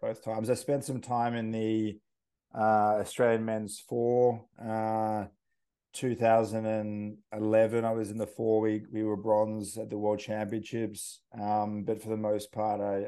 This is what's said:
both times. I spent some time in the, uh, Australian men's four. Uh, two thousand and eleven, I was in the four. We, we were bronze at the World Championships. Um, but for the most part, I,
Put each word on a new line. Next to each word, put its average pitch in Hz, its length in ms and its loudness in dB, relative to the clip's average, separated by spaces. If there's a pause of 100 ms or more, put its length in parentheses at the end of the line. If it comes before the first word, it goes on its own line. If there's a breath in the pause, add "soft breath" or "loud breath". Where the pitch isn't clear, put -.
both 110 200 -6
times. 110 280 -2
I 123 40 4
spent 135 300 -2
some 127 160 -4
time 120 340 -2
in 113 160 -4
the, 110 480 0 (560)
uh, 107 460 4
Australian 113 460 2
men's 110 340 -4
four. 120 640 2 (180)
Uh, 110 640 -2 (640)
two 127 200 -2
thousand 113 520 4
and 107 500 -4 (180)
eleven, 110 480 4
I 113 100 2
was 110 180 -2
in 107 80 -8
the 107 80 -2
four. 110 340 2
We, 107 220 0 (100)
we 110 100 -2
were 107 140 0
bronze 107 600 0
at 110 100 -8
the 107 80 -6
World 104 240 0
Championships. 110 1000 -6 (140)
Um, 104 460 -2
but 110 180 -4
for 110 100 -8
the 110 60 -2
most 107 360 -2
part, 107 280 0
I, 101 280 -2